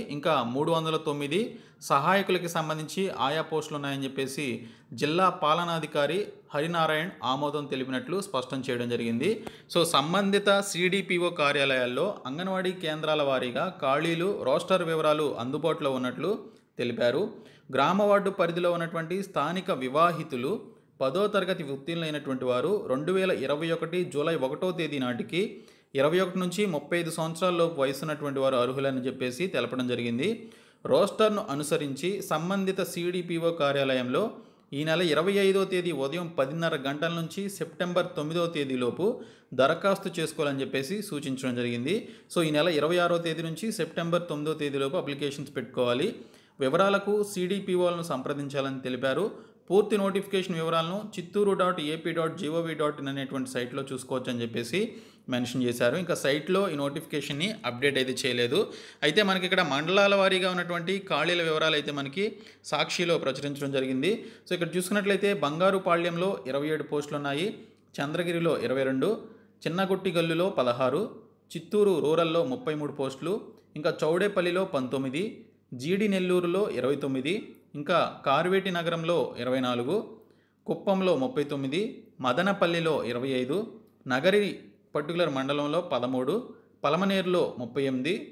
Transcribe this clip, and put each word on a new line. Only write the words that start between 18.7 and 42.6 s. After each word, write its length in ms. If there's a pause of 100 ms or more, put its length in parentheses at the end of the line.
ఉన్నటువంటి 400 (120)
స్థానిక 420 (140)
వివాహితులు, 680 (460)
పదో 340
తరగతి 300 (100)
ఉత్తీర్ణులైనటువంటి 720
వారు, 260 (160)
రెండు 240
వేల 200 (120)
ఇరవై 280
ఒకటి 280 (140)
జూలై 200 (120)
ఒకటో 260
తేదీ 280
నాటికి 420 (580)
ఇరవై 200
ఒకటి 220
నుంచి 200 (120)
ముప్పై 240
ఐదు 200
సంవత్సరాలలోపు 640
వయసున్నటువంటి 600
వారు 220
అర్హులని 420
చెప్పేసి 420
తెలపడం 400
జరిగింది. 400 (580)
రోస్టర్ను 560 (120)
అనుసరించి 560 (220)
సంబంధిత 520
సీడీపీఓ 640 (120)
కార్యాలయంలో 600 (500)
ఈ 100
నెల 180 (120)
ఇరవై 220 (120)
ఐదో 180
తేదీ 280 (120)
ఉదయం 220 (100)
పదిన్నర 380 (120)
గంటల 320
నుంచి 300
సెప్టెంబర్ 640
తొమ్మిదో 320
తేదీలోపు 600 (460)
దరఖాస్తు 640
చేసుకోవాలని 460
చెప్పేసి 340 (120)
సూచించడం 460
జరిగింది. 400 (340)
So, 140
ఈ 80
నెల 160 (120)